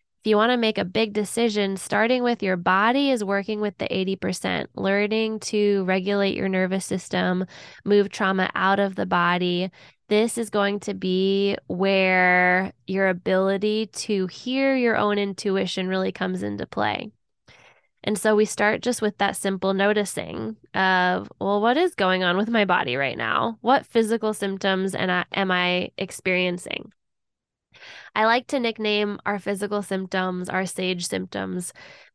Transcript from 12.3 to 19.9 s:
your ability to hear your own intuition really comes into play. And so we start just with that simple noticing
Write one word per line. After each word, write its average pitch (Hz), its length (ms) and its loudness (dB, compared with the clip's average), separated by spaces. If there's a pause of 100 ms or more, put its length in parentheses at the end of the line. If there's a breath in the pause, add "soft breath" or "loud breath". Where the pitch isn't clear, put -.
your 190 240 2
ability 190 800 0
to 190 400 -2
hear 269 460 0
your 240 220 2
own 208 220 2
intuition 190 720 -2
really 190 240 -2
comes 185 300 -4
into - 220 -6
play. - 460 -2 (920 soft breath)
And 208 120 0
so 214 160 2
we 208 120 4
start 214 360 0
just 247 200 -2
with 208 160 -2
that 202 180 0
simple 196 380 -2
noticing 202 840 -2 (180)